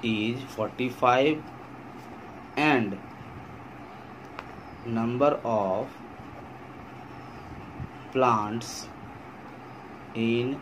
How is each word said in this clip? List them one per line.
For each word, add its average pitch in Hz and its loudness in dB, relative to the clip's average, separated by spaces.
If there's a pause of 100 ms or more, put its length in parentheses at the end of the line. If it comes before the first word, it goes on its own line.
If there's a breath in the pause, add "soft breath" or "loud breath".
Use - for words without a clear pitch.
is 113 2 (140)
forty-five 127 6 (1200)
and 123 6 (1900)
number 120 6 (140)
of 107 4 (2250)
plants 117 4 (1500)
in 117 4